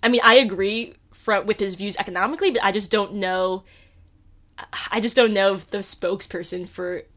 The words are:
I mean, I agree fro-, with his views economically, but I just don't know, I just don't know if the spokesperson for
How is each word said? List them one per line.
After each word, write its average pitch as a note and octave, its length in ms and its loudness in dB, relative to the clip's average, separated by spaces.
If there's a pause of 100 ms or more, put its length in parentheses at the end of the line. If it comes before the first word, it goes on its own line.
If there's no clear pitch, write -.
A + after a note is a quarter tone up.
I A#3 80 4
mean, A#3+ 140 4
I A#3 120 8
agree G#3 600 2 (160)
fro-, G3+ 320 -2
with G#3 160 -2
his G3 160 -4
views G3 220 -6
economically, A3 540 -2
but A3+ 120 -2
I G3 80 2
just G3+ 200 -4
don't G3+ 220 0
know, F#3 500 -2 (1300)
I G#3 80 0
just A3+ 160 -2
don't A#3 180 6
know G3 200 4
if F#3+ 160 -10
the G3+ 100 -4
spokesperson F3+ 880 -6
for F3+ 360 -8 (140)